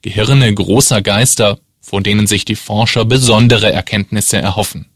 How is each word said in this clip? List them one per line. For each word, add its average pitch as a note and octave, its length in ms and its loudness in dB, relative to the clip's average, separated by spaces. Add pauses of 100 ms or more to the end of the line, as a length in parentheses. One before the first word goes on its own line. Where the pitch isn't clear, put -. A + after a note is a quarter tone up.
Gehirne A2+ 500 2
großer G2+ 520 0
Geister, G#2 560 0 (220)
von G2 200 -6
denen G#2 240 0
sich G2+ 200 -2
die G#2+ 100 -4
Forscher A2 500 -2
besondere A#2 680 4
Erkenntnisse G2+ 640 -4
erhoffen. G2 580 -6